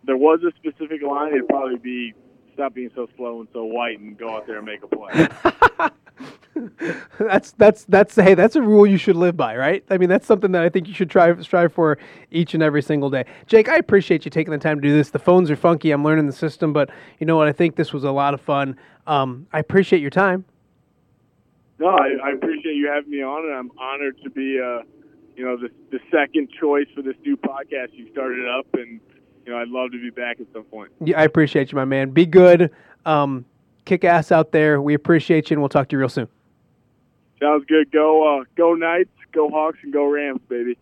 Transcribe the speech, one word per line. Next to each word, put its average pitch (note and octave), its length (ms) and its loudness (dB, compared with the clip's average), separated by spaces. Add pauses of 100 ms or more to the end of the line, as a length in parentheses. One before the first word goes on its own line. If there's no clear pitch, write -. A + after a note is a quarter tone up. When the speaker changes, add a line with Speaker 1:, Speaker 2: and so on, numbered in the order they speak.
Speaker 1:
there C3 120 -2
was D#3 260 4
a E3+ 140 -2
specific D#3 460 -12
line, C#3+ 320 -6
it'd B2+ 140 -4
probably C3 300 -4
be, A#2+ 360 -10 (400)
"Stop C3+ 200 -8
being B2 200 -12
so A#2+ 220 -12
slow A#2+ 240 -12
and A2 120 -20
so A#2 120 -10
white A2+ 340 -8
and G#2 200 -20
go A2+ 180 -12
out G#2+ 100 -14
there A2 120 -14
and G#2+ 80 -16
make G#2+ 160 -16
a G2+ 60 -20
play." G#2+ 440 -2
Speaker 2:
<laughs> - 580 0 (1300)
That's, G3+ 340 -2
that's, - 320 4
that's, G3+ 320 2
hey, F#3+ 180 8
that's F#3+ 220 2
a D4+ 40 4
rule G#3 260 8
you G3 120 4
should F#3 180 2
live F3 180 2
by, A#2+ 220 -4
right? D#3 320 -2
I F#3+ 80 0
mean, F3+ 140 2
that's G3 160 0
something G3 260 2
that F3 100 0
I E3+ 60 2
think F3+ 200 -2
you G3+ 40 -18
should F3 160 -4
try, F3 320 4
strive E3+ 320 0
for D#3 240 0 (340)
each E3 220 -4
and D#3+ 100 0
every D3 200 2
single C#3+ 260 -2
day. C3 160 -4 (220)
Jake, A3 240 4
I E4 60 2
appreciate G3 500 0
you D3 40 -10
taking E3 220 -4
the D3 60 -6
time D3+ 200 -2
to C#3+ 80 -4
do D3 80 2
this. D3 140 2
The C#3+ 100 -8
phones F3+ 320 4
are C#3+ 60 0
funky. E3 340 2
I'm C#3+ 140 -2
learning D#3 220 2
the C#3 80 -4
system, D#3 400 -4
but D3 160 0 (280)
you D#3 60 -8
know E3 120 0
what? D3+ 120 4
I D3 40 0
think E3 240 0
this D#3 180 -4
was C#3 100 -6
a C#3 60 -2
lot C#3 240 -2
of C#3 80 -12
fun. C#3 340 -4 (300)
Um, C3+ 480 -4
I D#3 40 -2
appreciate F3+ 420 0
your C#3+ 100 -6
time. F#3 340 0 (1300)
Speaker 1:
No, D#3 80 -2
I, C#3 360 2
I C#3 100 -4
appreciate D#3 420 -6
you D3 140 -4
having D3 220 -6
me C#3+ 120 -8
on, D3 240 -8
and D3 80 -8
I'm B2 240 -12
honored C3+ 440 -10
to C#3+ 60 -14
be, C3+ 320 -6
uh, A#2+ 220 -8 (540)
you B2+ 100 -14
know, B2 100 -6
the, A#2+ 140 -12 (200)
the C3 100 -10 (100)
second D3 400 -2
choice C#3+ 440 -2
for C#3+ 60 -14
this C3+ 240 -10
new C#3+ 140 -4
podcast C3+ 560 -10
you A2+ 180 -20
started B2+ 340 -8
up, B2+ 280 -6
and, A#2 260 -12 (460)
you B2 60 -12
know, A#2+ 60 -8
I'd A#2+ 100 -8
love B2+ 240 -8
to A#2+ 80 -12
be A#2+ 100 -12
back A#2+ 300 -10
at A2 120 -16
some A2 120 -16
point. G#2+ 260 -20 (120)
Speaker 2:
Yeah, D#3 160 -2
I D#3 40 4
appreciate D3+ 500 0
you, C#3 40 -6
my C3+ 100 -2
man. C3+ 240 -2
Be E3 160 4
good. F3 440 6 (360)
Um, C#3 400 -2 (400)
kick F#3 180 0
ass E3+ 260 2
out D#3+ 220 2
there. D3+ 300 2
We D3 100 0
appreciate D#3 560 2
you, D#3+ 60 0
and D3 80 -2
we'll C#3 80 -2
talk C#3 180 0
to D3 80 -4
you C3+ 40 -2
real B2+ 100 -2
soon. A#2+ 180 -6 (1120)
Speaker 1:
Sounds D3 240 0
good. D#3 260 2
Go, D#3 480 2
uh, C3 60 -10 (100)
go E3+ 200 2
Knights, E3 340 -2 (240)
go D3+ 160 0
Hawks, D#3 340 -4
and C#3+ 80 -14
go C#3+ 140 0
Rams, C#3+ 460 -4
baby. A#2+ 320 -6